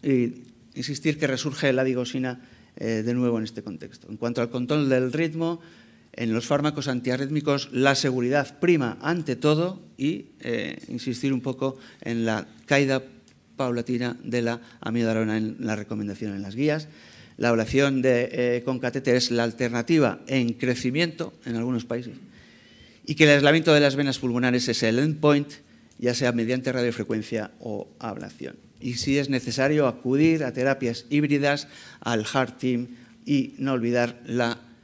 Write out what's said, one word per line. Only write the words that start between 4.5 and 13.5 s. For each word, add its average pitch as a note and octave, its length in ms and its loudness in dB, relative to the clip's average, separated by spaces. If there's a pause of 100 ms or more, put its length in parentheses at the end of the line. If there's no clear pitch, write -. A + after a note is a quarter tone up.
control C3 400 0
del B2+ 200 2
ritmo, E3 500 -4 (520)
en A2+ 220 -2
los - 100 -2
fármacos D3 420 0
antiarrítmicos C#3 880 -2
la C3+ 220 4
seguridad C3 640 0
prima D3+ 420 2
ante D3+ 360 -2
todo D#3 440 0 (160)
y, D3+ 300 -4 (140)
eh, A2 380 -6 (100)
insistir B2 440 -4
un B2 80 0
poco C3+ 380 -4 (240)
en A#2 240 -2
la A2 200 -2 (200)
caída C3+ 360 2 (540)